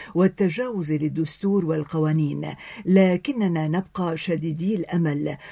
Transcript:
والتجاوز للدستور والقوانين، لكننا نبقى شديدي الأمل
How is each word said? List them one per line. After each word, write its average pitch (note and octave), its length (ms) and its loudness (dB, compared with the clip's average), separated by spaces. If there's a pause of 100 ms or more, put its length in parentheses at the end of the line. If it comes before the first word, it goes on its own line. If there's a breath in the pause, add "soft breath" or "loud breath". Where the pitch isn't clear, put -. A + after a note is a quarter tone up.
(140 loud breath)
والتجاوز F#3 800 2
للدستور D#3 720 0
والقوانين، D#3 880 0 (320 loud breath)
لكننا F#3 840 2
نبقى F3 480 -2
شديدي E3 580 -2
الأمل D3+ 600 0 (160 loud breath)